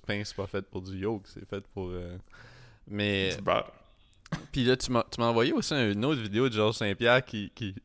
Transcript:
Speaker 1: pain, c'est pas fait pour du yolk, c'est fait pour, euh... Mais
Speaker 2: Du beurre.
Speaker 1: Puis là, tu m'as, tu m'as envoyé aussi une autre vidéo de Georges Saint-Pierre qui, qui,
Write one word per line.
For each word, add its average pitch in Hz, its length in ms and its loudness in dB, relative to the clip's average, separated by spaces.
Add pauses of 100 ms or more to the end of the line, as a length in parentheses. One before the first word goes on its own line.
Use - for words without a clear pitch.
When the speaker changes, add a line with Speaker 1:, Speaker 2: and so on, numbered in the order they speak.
Speaker 1:
pain, 104 180 -2
c'est - 120 -10
pas 98 120 -4
fait 98 140 -4
pour 95 220 -10
du 95 160 -10
yolk, 101 260 -2
c'est - 240 -16
fait 98 240 -8
pour, 92 160 -6
euh... 90 260 -8 (720)
Mais 101 480 0
Speaker 2:
Du - 60 -8
beurre. - 300 0 (800)
Speaker 1:
Puis 127 140 0
là, 127 120 6
tu - 140 -4
m'as, 120 180 4
tu - 120 -6
m'as 117 60 4
envoyé 117 260 4
aussi 240 200 -2
une 107 320 2
autre 143 160 0
vidéo 110 280 2
de 113 40 -2
Georges 107 220 4
Saint-Pierre 117 500 4
qui, 104 300 -8
qui, 101 180 -6 (100)